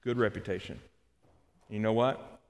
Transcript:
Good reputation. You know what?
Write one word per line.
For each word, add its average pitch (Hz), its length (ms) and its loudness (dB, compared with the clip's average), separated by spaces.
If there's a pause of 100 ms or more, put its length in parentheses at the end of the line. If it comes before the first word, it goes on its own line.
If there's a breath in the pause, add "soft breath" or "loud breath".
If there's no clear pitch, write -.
Good 120 160 0
reputation. 101 600 -2 (880)
You 107 120 -6
know 110 140 2
what? 127 560 0